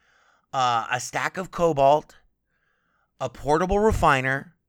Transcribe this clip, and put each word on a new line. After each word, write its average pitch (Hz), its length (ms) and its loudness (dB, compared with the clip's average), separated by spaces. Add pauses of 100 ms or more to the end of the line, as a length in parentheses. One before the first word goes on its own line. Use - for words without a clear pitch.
(520)
uh, 123 380 0
a 127 80 -2
stack 139 380 -8
of 180 160 -10
cobalt, 147 640 2 (1040)
a 131 80 -6
portable 175 500 0
refiner 147 800 0 (120)